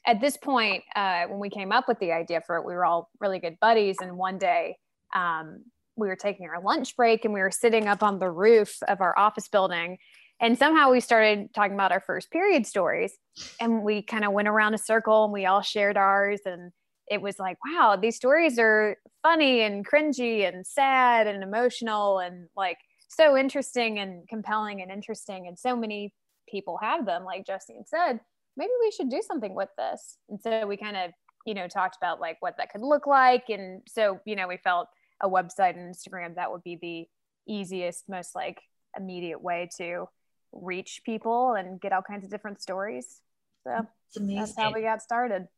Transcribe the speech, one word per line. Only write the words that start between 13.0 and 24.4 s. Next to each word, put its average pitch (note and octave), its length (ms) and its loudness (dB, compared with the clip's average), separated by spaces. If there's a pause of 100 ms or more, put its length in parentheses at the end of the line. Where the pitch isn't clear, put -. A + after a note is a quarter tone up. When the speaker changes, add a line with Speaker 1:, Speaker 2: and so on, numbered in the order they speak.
Speaker 1:
And A3+ 220 0
we G#3 200 -2
kinda G#3 280 -2
went G#3 180 0
around G#3+ 260 2
a G#3+ 40 -4
circle A3 460 4
and G#3 80 -2
we G3 140 -4
all G3 160 4
shared G3+ 340 0
ours. G3 480 2
And F3 280 -10 (360)
it G#3 140 -2
was G3 160 -8
like, F#3 260 -8
"Wow, C4+ 320 4
these A3 200 0
stories C#4 420 4
are G#3+ 380 4 (260)
funny D4 400 4
and G3+ 240 -2
cringy A#3+ 640 2
and F3+ 180 -8
sad B3+ 640 4
and G3+ 160 -4
emotional G#3+ 720 0
and, F3+ 380 -8
like, F#3 220 -2 (300)
so D4+ 280 6
interesting B3 640 -2
and F3+ 280 -10
compelling G#3+ 540 -6